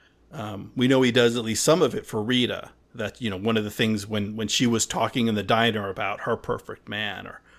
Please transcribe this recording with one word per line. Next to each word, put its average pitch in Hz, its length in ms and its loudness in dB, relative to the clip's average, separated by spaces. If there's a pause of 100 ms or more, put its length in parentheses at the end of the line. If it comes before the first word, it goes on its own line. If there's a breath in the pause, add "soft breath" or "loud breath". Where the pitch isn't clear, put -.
(320 soft breath)
um, 104 440 -12
we 123 120 4
know 131 140 6
he 127 100 4
does 120 260 6
at 117 60 -4
least 110 200 -2
some 165 180 4
of 120 140 2
it 104 100 -8
for 110 160 -4
Rita. 120 500 0 (220)
That, 107 280 -8
you 113 80 -2
know, 95 80 -4
one 110 180 0
of 107 80 2
the 104 80 -6
things 110 360 0
when, 107 280 -4
when 110 120 -4
she - 180 0
was 117 220 2
talking 127 400 0
in 110 80 2
the 101 80 0
diner 107 460 2
about 101 320 -4
her 117 140 -2
perfect 113 540 -8
man 101 380 -8
or - 140 -18 (180 soft breath)